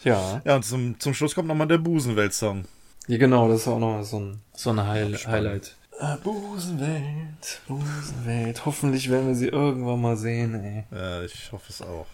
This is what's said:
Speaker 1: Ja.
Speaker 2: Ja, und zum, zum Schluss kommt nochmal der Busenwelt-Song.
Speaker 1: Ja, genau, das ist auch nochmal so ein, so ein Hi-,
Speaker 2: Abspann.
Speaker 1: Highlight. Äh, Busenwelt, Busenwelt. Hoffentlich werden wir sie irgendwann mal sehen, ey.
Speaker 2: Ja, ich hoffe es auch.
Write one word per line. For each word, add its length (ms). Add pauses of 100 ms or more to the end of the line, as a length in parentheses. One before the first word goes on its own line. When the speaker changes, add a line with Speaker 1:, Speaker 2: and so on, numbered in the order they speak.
Speaker 1:
Ja. 400
Speaker 2:
Ja, 100
und 80
zum, 380
zum 120
Schluss 220
kommt 140
nochmal 180
der 120
Busenwelt-Song. 840 (440)
Speaker 1:
Ja, 100
genau, 320
das 120
ist 60
auch 120
nochmal 260
so 160
ein, 180 (140)
so 160
ein 180
Hi-, 160 (100)
Speaker 2:
Abspann. 200
Speaker 1:
Highlight. 420 (260)
Äh, 220
Busenwelt, 1400
Busenwelt. 960
Hoffentlich 440
werden 180
wir 80
sie 140
irgendwann 500
mal 160
sehen, 400
ey. 280 (140)
Speaker 2:
Ja, 260
ich 280
hoffe 180
es 120
auch. 320